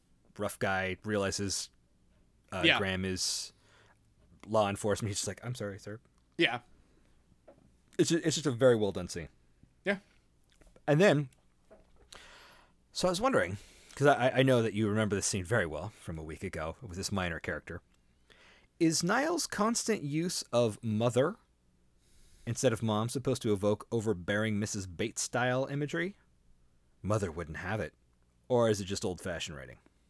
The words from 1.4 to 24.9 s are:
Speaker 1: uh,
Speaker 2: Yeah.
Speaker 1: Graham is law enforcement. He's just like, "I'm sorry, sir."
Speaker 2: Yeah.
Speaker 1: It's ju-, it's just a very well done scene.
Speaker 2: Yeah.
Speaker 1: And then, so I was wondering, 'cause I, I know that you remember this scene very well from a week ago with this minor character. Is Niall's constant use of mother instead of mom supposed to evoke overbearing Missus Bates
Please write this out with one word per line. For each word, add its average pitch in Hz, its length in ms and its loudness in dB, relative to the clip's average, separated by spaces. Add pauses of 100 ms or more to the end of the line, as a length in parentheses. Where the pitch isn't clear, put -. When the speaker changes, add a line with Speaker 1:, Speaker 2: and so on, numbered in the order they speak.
Speaker 1:
uh, 92 120 -4
Speaker 2:
Yeah. 151 140 4
Speaker 1:
Graham 95 260 -2
is - 480 -4 (960)
law 104 220 4
enforcement. 101 400 -2
He's 101 80 -6
just - 100 -4
like, 95 160 -8
"I'm 123 120 -6
sorry, 101 240 -8
sir." 104 200 -14 (380)
Speaker 2:
Yeah. 123 220 2 (1400)
Speaker 1:
It's - 140 2
ju-, 170 120 2
it's 160 120 2
just - 100 -4
a 147 60 2
very 120 240 6
well 104 160 2
done 90 160 -6
scene. 80 220 -10 (560)
Speaker 2:
Yeah. 196 120 0 (920)
Speaker 1:
And 147 140 4
then, 147 280 6 (1600)
so - 160 0
I 185 40 2
was 180 100 -2
wondering, 233 360 2 (380)
'cause 139 120 4
I, 127 300 6
I 131 60 6
know 127 180 6
that 110 120 0
you 107 140 2
remember 104 280 2
this 95 100 0
scene 98 180 -2
very 95 220 0
well 78 340 -6
from 82 180 -10
a 78 60 -10
week 78 200 -10
ago 80 380 -6
with 87 160 -12
this 95 140 -6
minor 90 280 -2
character. - 420 -8 (1000)
Is 160 240 2
Niall's 277 440 0
constant 220 560 0
use 160 480 -2
of 117 320 2
mother 120 520 2 (1120)
instead 117 280 2
of 110 100 -2
mom 110 260 2
supposed 120 320 -2
to 110 120 2
evoke 104 380 0
overbearing 104 680 0
Missus 104 260 -4
Bates 95 360 -6